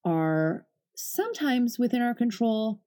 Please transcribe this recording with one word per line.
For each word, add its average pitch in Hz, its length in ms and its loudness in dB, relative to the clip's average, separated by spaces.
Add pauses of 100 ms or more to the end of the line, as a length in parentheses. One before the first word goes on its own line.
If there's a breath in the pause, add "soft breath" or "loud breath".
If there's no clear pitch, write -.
are 160 600 2 (320)
sometimes 277 800 -2
within 247 220 0
our 240 120 0
control 220 720 0